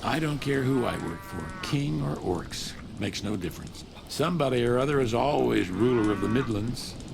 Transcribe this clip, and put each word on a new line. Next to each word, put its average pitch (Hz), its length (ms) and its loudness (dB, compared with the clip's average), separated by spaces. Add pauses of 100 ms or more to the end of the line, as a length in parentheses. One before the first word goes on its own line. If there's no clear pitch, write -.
I 135 160 0
don't 151 200 0
care 139 220 0
who 131 240 2
I 95 80 0 (120)
work 82 180 -6
for, 87 200 -10 (180)
king 143 400 -2
or 143 140 -2
orcs. - 560 -4 (280)
Makes 101 220 -4
no 104 140 -2
difference. - 480 -8 (240)
Somebody 139 580 2
or 120 140 4
other 139 220 2
is 117 120 2
always 120 560 4
ruler 107 420 4
of 98 100 2
the 98 80 0
Midlands. 117 680 0 (180)